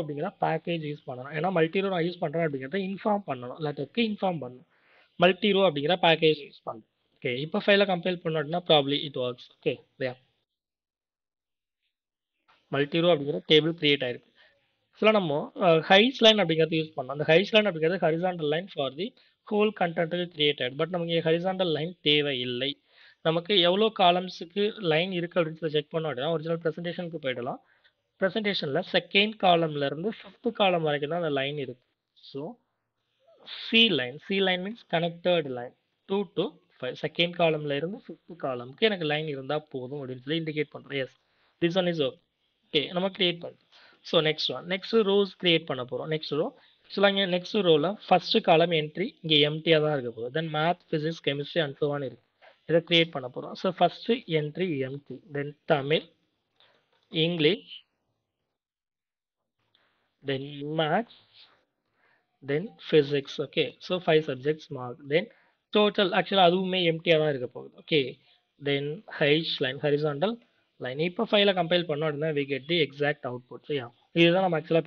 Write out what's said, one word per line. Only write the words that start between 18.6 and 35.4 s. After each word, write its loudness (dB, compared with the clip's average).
for -2
the -6
whole 2
content -2
created. 0
But -2
நமக்கு -4
இங்க 0
horizontal -2
line -6
தேவையில்லை. 0
நமக்கு 0
எவ்வளோ 4
காலம்ஸுக்கு 0
line 0
இருக்கு -4
அப்படின்னு -2
சொல்லி -2
check -6
பண்ணோம் -2
அப்படின்னா, -4
original -4
ப்ரெசென்டேஷனுக்கு -6
போயிடலாம். -6
ப்ரெசென்டேஷன்ல -2
second 2
காலம்ல 2
இருந்து -6
fifth -8
column 2
வரைக்கும் -2
தான் -4
அந்த -2
line -6
இருக்கு. -14
So, -10
C 4
line, -6
C -2
line 0
means -10
connected 0